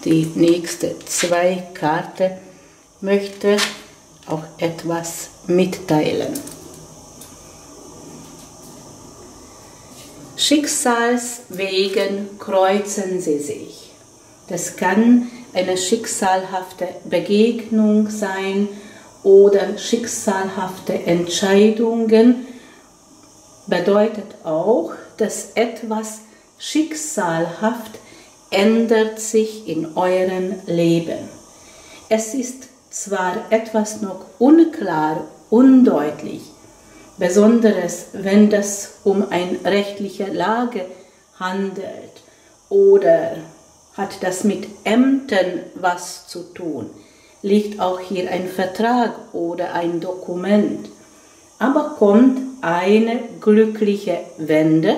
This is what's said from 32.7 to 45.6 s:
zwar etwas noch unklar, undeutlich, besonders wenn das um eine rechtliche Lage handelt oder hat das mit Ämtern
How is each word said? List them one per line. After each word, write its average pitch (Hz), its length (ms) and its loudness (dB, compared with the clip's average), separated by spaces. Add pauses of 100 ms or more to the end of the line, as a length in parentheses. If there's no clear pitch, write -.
zwar 190 440 -4 (160)
etwas 220 500 -2
noch 190 240 -8 (140)
unklar, 180 880 4 (240)
undeutlich, 220 920 4 (760)
besonders 202 920 2
wenn 196 360 4
das - 540 -2
um 196 260 2
eine 180 360 -2
rechtliche 202 600 -2
Lage 196 600 -4 (520)
handelt 190 840 -8 (460)
oder 196 640 4 (640)
hat - 260 -8
das 185 220 -6
mit 190 240 0 (160)
Ämtern 208 800 0 (100)